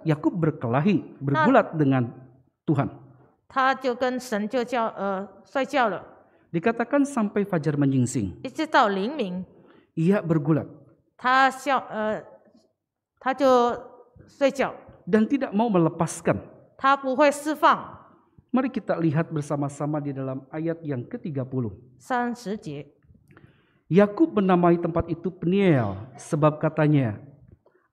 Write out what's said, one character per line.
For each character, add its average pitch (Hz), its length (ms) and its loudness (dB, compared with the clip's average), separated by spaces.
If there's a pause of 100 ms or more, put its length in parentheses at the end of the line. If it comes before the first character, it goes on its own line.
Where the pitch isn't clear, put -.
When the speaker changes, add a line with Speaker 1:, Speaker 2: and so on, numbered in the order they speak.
Speaker 1:
Yakub 165 320 -2
berkelahi, 151 640 0 (160)
Speaker 2:
那-， 139 320 0
Speaker 1:
bergulat 220 240 4
dengan 135 320 2 (560)
Tuhan. 147 320 -2 (560)
Speaker 2:
他 262 240 2
就 262 180 -4
跟 247 240 -2
神 214 300 -6
就 240 160 -2
叫-， 233 320 -2
呃， 196 320 -4 (160)
摔 269 220 -4
跤 254 240 0
了。 170 100 -6 (560)
Speaker 1:
Dikatakan 233 480 0
sampai 214 400 0
fajar 156 320 -2
menyingsing. 127 640 0
Speaker 2:
一 - 80 -12
直 311 180 -6
到 294 220 4
黎 196 220 -2
明。 190 340 -6 (560)
Speaker 1:
Ia 185 240 2
bergulat. 156 480 0 (460)
Speaker 2:
他 262 340 4
笑-， 262 400 -2
呃， 214 320 -4 (960)
他 262 140 -2
就 254 420 4 (560)
睡 277 180 2
觉。 247 240 -4 (300)
Speaker 1:
Dan 208 240 2
tidak 262 240 -2
mau 214 160 0
melepaskan. 165 720 0 (400)
Speaker 2:
他 277 160 4
不 269 220 -2
会 285 120 6
释 285 240 -4
放。 285 460 0 (500)
Speaker 1:
Mari 254 240 0
kita 190 240 -4
lihat 165 320 0
bersama-sama 147 720 -4
di 143 80 -6
dalam 135 400 -6
ayat 165 320 -6
yang 143 240 -6
ketiga 151 400 -8
puluh. 127 240 -4 (320)
Speaker 2:
三 240 320 -4
十 214 240 -10
节。 151 240 -12 (1040)
Speaker 1:
Yakub 202 480 2
menamai 175 480 4
tempat 170 240 -2
itu 170 240 -6
Peniel, 170 640 2 (240)
sebab 151 400 0
katanya, 151 640 2 (720)